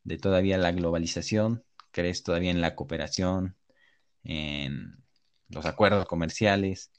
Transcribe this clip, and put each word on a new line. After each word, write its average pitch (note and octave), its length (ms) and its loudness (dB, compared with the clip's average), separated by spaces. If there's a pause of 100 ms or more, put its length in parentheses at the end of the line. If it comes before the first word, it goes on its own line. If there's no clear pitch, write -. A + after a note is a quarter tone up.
de F2 140 -6
todavía F#2+ 400 4
la F2 140 2
globalización? F2 920 0 (260)
¿Crees F2 320 -4
todavía F2+ 280 0
en F2 100 2
la E2 140 2
cooperación, F#2 840 -4 (680)
en C#2+ 800 -8 (460)
los D#2 180 -8
acuerdos G2 400 4
comerciales? F#2+ 920 0